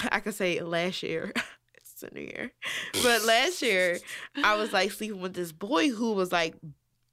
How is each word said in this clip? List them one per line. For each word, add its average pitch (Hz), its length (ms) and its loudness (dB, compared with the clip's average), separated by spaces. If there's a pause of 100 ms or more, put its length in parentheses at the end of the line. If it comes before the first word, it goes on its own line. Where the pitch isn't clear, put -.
(120)
I 214 80 2
could 214 140 -6
say 180 260 0
last 170 420 -2
year. 165 360 -6
<laughs> - 40 0 (340)
It's - 260 -20
a - 120 -14
new 71 60 -10
year. - 320 -10 (500)
But 233 220 4
last 254 380 4
year, 185 360 2 (460)
I 214 120 6
was, 214 160 -2
like, 196 200 4
sleeping 214 280 -8
with 185 140 -6
this 175 180 -4
boy 285 380 2
who 226 220 0
was, 185 200 2
like, 165 220 2 (580)